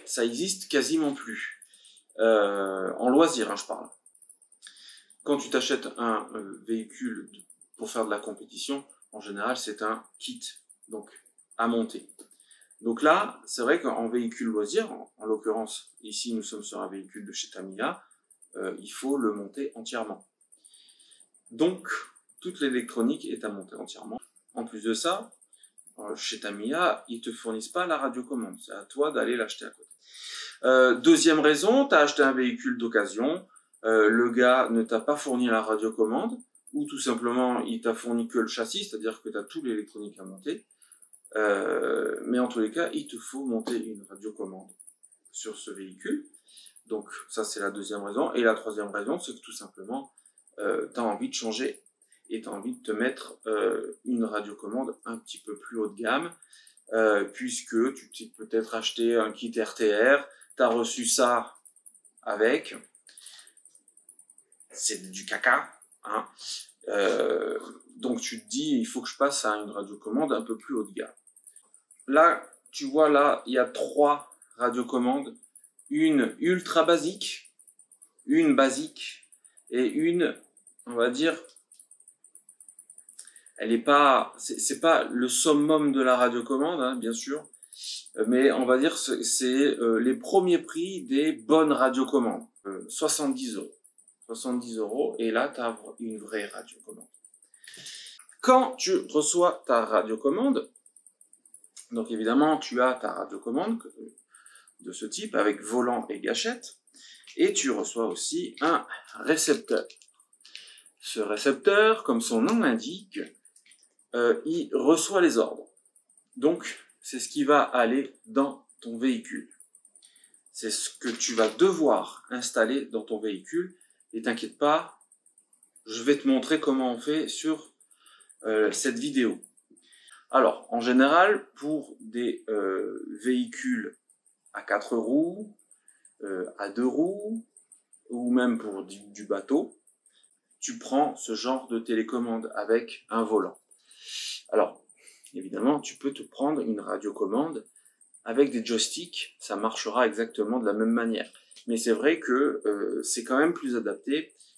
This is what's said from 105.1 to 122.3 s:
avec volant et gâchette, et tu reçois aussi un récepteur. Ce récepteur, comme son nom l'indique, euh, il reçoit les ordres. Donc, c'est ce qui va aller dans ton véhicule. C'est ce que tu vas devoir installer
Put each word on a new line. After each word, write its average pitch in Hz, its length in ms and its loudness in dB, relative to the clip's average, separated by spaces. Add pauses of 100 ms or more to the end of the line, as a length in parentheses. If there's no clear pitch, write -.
avec 104 280 0
volant 120 480 0
et 104 100 -8
gâchette, - 560 -4 (640)
et 202 160 4
tu 135 180 0
reçois 113 360 -2
aussi - 520 -6
un 160 260 0 (280)
récepteur. 143 760 0 (1120)
Ce - 220 -6
récepteur, 139 800 4
comme 120 160 0
son 117 220 0
nom 226 180 2
l'indique, 139 640 -2 (920)
euh, 120 320 4
il 165 300 -2
reçoit 160 460 4
les 131 160 4
ordres. - 320 0 (640)
Donc, 156 500 0 (140)
c'est 123 220 -10
ce - 80 -8
qui 143 160 -2
va 143 160 6
aller 123 520 2 (120)
dans 135 420 -2 (140)
ton 117 160 -10
véhicule. 117 520 -4 (1040)
C'est - 180 -8
ce - 200 -4
que - 180 -8
tu 117 260 -2
vas 110 140 4
devoir 143 840 4
installer 123 580 0